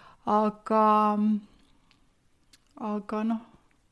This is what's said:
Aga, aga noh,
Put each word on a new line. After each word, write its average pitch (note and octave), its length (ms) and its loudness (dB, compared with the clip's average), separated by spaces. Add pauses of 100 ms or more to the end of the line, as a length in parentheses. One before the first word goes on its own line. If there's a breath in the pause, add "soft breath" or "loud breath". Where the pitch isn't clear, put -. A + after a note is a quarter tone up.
(260 soft breath)
Aga, G#3+ 580 0 (1900)
aga G#3 460 -8
noh, A3+ 180 -4 (500)